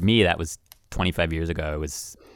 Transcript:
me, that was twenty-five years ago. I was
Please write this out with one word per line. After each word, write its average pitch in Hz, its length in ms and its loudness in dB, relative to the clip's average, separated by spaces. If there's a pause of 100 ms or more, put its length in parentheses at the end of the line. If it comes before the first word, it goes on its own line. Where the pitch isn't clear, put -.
me, 110 220 6
that 85 160 2
was - 180 -8 (320)
twenty-five 87 420 0
years 82 160 -2
ago. 80 140 -4
I 76 140 -4
was - 400 -8 (200)